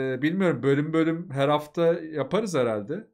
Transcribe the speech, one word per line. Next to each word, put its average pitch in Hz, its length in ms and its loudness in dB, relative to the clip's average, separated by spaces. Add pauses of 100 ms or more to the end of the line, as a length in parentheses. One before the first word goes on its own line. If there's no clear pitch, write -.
(180)
e, 127 40 -4
bilmiyorum, 165 420 2
bölüm 143 300 2
bölüm 165 380 0
her 139 180 0
hafta 151 360 0 (160)
yaparız 160 540 -4
herhalde. 120 580 -2